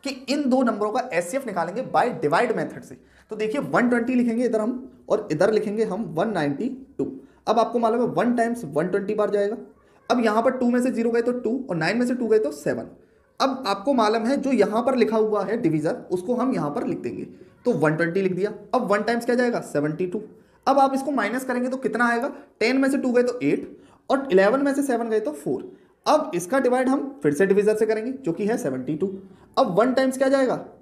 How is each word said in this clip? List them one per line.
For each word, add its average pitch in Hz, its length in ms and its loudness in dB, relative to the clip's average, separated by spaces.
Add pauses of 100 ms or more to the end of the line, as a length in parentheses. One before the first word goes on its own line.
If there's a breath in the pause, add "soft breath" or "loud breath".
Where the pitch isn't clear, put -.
कि 269 60 -4 (180)
इन 285 220 0
दो 254 120 4
नंबरों 214 280 0
का 247 100 -2 (120)
एचसीएफ़ 262 340 -2
निकालेंगे 185 400 -4
by - 180 2 (160)
divide 170 320 2
method 143 300 -4
से। - 120 -18 (360 soft breath)
तो 220 60 -10
देखिए, 214 260 -2
वन 190 260 2
ट्वेंटी 240 260 2
लिखेंगे 240 300 2
इधर 214 160 2
हम, - 480 -6
और - 240 0
इधर 185 200 4
लिखेंगे 214 320 0
हम 190 200 -4 (100)
वन 180 140 0
नाइंटी 165 400 -2 (300)
टू। 139 60 0 (440 loud breath)
अब - 100 4
आपको - 200 0
मालूम 233 220 2
है, 233 80 2
वन 233 280 2
टाइम्स 233 300 0
वन 147 220 -2
ट्वेंटी 196 260 -2
बार 202 160 0
जाएगा। 208 260 0 (540 soft breath)
अब 240 140 2
यहाँ 220 180 2
पर 262 100 4
टू 254 180 0
में 247 120 2
से 254 80 0
ज़ीरो 233 200 0
गए 233 120 0
तो 240 120 0
टू, 220 180 -2 (180)
और 180 60 -2
नाइन 175 220 0
में 247 80 2
से 254 80 -2
टू 233 140 -2
गए 214 100 6
तो 214 140 0
सेवन। 175 360 -4 (520 soft breath)
अब 247 260 0
आपको 202 280 0
मालूम 220 300 2
है, 269 140 2
जो 269 140 0
यहाँ 208 300 2
पर 254 140 2
लिखा 226 220 2
हुआ 208 260 0
है 196 140 -2
division, 160 520 0
उसको 185 260 -2
हम 254 180 0
यहाँ 151 160 -2
पर 233 160 -4
लिख - 140 -4
देंगे, - 240 -8 (400 loud breath)
तो 247 100 2
वन 156 220 2
ट्वेंटी 170 260 0
लिख 185 100 -2
दिया। 190 200 -2 (220)
अब 226 160 0
one 208 120 2
times 233 240 -2
क्या 247 80 0
जाएगा? 240 340 0
सेवेंटी 156 380 -2
टू। 214 160 -6 (440 loud breath)
अब 269 120 4
आप 269 160 4
इसको 277 180 -2
minus 262 320 -2
करेंगे 247 240 -2
तो 254 100 -4
कितना 240 300 0
आएगा? 233 240 -2 (280 loud breath)
टेन 247 180 2
में 269 120 4
से 269 80 0
टू 254 140 0
गए 247 100 4
तो 240 200 -2
एट, - 280 0 (400 loud breath)
और 269 220 0
इलेवन 208 300 4
में 277 120 0
से 294 80 0
सेवन 233 280 -2
गए 214 100 0
तो 294 140 -4
फ़ोर। - 360 -6 (360 loud breath)
अब - 280 2
इसका 175 240 0
divide 254 300 2
हम 277 120 2 (220)
फिर 147 100 4
से 196 140 4
divisor 202 300 4
से 220 100 2
करेंगे, 220 260 -2
जो 165 200 -4
कि 208 140 -4
है 226 120 0
सेवेंटी 131 380 -4
टू। 190 100 -2 (500 loud breath)
अब 220 200 2
one 247 160 4
times 262 260 2
क्या 269 100 2
जाएगा? 269 260 2 (280)